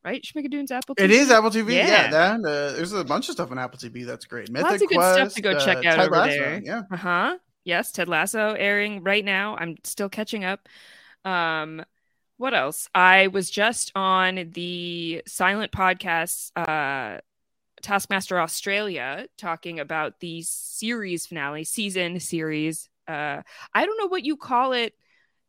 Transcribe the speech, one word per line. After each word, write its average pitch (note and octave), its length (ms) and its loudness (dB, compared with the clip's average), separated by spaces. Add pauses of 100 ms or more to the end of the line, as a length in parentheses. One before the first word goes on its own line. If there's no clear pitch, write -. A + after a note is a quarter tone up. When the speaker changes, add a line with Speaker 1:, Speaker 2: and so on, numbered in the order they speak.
Speaker 1:
Right? G3 220 -8
Schmigadoon's C#4+ 480 -6
Apple B3+ 260 -6
Speaker 2:
It G3 100 6
Speaker 1:
T G3+ 60 10
V? B3 60 10
Speaker 2:
is C#4 100 6
Apple A3 220 8
T A3 80 0
V. G#3+ 160 0
Yeah, G#3 120 4
Speaker 1:
Yeah. - 220 6
Speaker 2:
that, F3+ 300 4
uh, D3 320 -2
there's E3 220 -4
a F#3+ 100 -2
bunch C#3+ 240 -2
of E4+ 60 -6
stuff C#3 180 -6
on B2+ 80 -8
Apple B2+ 180 -8
T B2 120 -12
V B2 160 -12
that's B2 200 -12
great. A2 240 -12
Mythic D#3 220 0
Speaker 1:
Lots G4+ 100 2
of F#4+ 60 4
good F#4 60 2
stuff F#3 400 6
to A3 80 -8
Speaker 2:
Quest, - 20 -12
Speaker 1:
go F3+ 220 2
check D#3+ 200 2
Speaker 2:
uh, E3+ 40 6
Speaker 1:
out E3 80 6
Speaker 2:
Ted - 20 4
Speaker 1:
over D#3+ 160 4
Speaker 2:
Lasso, D3+ 220 4
Speaker 1:
there. C#3+ 260 -2
Speaker 2:
yeah. A3 260 -6
Speaker 1:
Uh-huh. F#3 480 0 (280)
Yes, F3+ 260 -2
Ted F3 160 -4
Lasso G3 460 0
airing G3+ 500 -2
right G3 220 0
now. G3+ 320 -2
I'm E3 260 -6
still - 240 -6
catching G#3+ 380 -6
up. G3 240 -6 (560)
Um, D#3+ 580 -2 (540)
what B3+ 160 -4
else? D3 420 0
I F#3+ 320 8
was F#3+ 240 -2
just A3 420 0
on F#3 600 0
the F3 760 -6
silent G3 460 -2
podcast, F3+ 840 -2
uh, C#3 640 -4 (640)
Taskmaster F#3+ 580 -2
Australia, F3 880 -4 (100)
talking E3 440 -8
about D#3 400 -6
the E3 220 -10
series G#3 840 -6
finale, D3+ 400 -6
season F#3 560 -4
series. D#3 680 -4 (160)
Uh, D3 360 -6 (320)
I B3+ 120 2
don't A4 120 -4
know G#4 100 -2
what F4+ 160 -2
you D4 140 -4
call C4 340 0
it A#3+ 220 -2 (560)